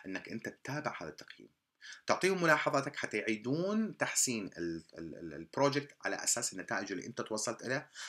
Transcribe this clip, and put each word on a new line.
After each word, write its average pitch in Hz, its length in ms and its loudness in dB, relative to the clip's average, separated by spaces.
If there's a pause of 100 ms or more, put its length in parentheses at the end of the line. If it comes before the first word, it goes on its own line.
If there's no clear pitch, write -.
إنك 95 240 -6
أنت 110 200 -6
تتابع 131 520 -6
هذا 82 80 -6
التقييم. - 400 -16 (580)
تعطيهم 180 360 4
ملاحظاتك 147 520 6
حتى - 220 -2
يعيدون 156 800 0
تحسين 117 480 2
ال-، 85 400 -4 (120)
ال-، 82 180 -8
ال-، 80 180 -10
البروجكت 139 640 0 (100)
على 98 100 2
أساس - 380 0
النتائج 98 380 -4
اللي 92 140 -4
أنت - 160 -6
توصلت 107 400 -2
إليها 131 280 -4 (200)